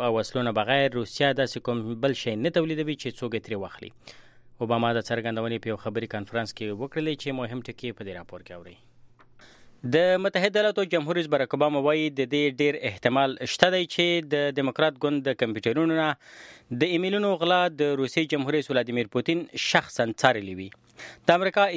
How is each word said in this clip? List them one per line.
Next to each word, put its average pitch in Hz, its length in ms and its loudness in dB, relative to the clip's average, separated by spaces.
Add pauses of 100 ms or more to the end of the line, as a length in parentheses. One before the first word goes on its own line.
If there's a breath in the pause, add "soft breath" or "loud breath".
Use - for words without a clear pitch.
او 120 100 2
وسلو 113 300 -2
نه 117 140 0
بغیر 131 280 2 (120)
روسیا 131 300 0 (100)
داسې 127 260 -4
کوم 120 160 -2 (240)
بل 139 160 2
شی 117 160 -4
نه 131 220 0
تولیدوي 156 360 -2
چې 135 140 -8 (100)
څوک 117 160 -6
یې 107 120 -4
ترې 110 180 -6
واخلي. - 260 -14 (720 loud breath)
اوباما 117 300 2
د 117 160 0
څرګندونې 113 560 -4
په 113 80 -4
یو 104 100 -4
خبري 113 320 -4
کانفرنس 110 400 -6
کې 104 260 -8
وکړلې 156 420 -4
چې 143 60 -6 (120)
مهم 123 260 -6
ټکي 120 320 -10
په 104 80 -12
دې 95 120 -10
راپور 90 280 -16
کې 90 120 -18
اورئ. 87 180 -20 (1160 soft breath)
د 185 280 6
متحده 196 380 2
ایالاتو 208 340 2
جمهور 170 260 2
رئیس 160 140 -4
باراک 135 240 0
اوباما 147 300 4
وایي، 156 200 2
د 135 240 -2
دې 147 280 2
ډېر 147 140 4 (180)
احتمال 131 440 2 (180)
شته 180 220 6
دی 180 80 0
چې 170 480 0
د 143 280 0
دیموکرات 135 440 0
ګوند 143 240 0
د 127 160 -2
کمپیوټرونو 123 560 0
نه - 840 -6
د 175 120 2
ایمیلونو 196 380 2 (100)
غلا 180 160 4 (220)
د 147 180 2
روسي 156 320 0
جمهور 147 260 0
رئیس 143 140 -4
ولادیمیر 120 460 0
پوتین 165 260 0 (240)
شخصاً 120 560 0
څارلي 104 380 4
وي. 95 100 -12 (560 loud breath)
د 175 100 8
امریکا 196 380 4